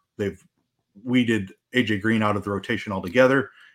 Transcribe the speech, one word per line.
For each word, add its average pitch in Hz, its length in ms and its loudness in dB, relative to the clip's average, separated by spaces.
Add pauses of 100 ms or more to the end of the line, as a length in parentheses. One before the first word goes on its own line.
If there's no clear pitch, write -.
(180)
They've 98 240 -6 (600)
weeded 117 500 0 (200)
A 127 100 2
J 107 160 -2
Green 110 240 0
out 104 140 2
of 95 80 -6
the 101 60 -6
rotation 101 420 -6
altogether. 127 580 2 (240)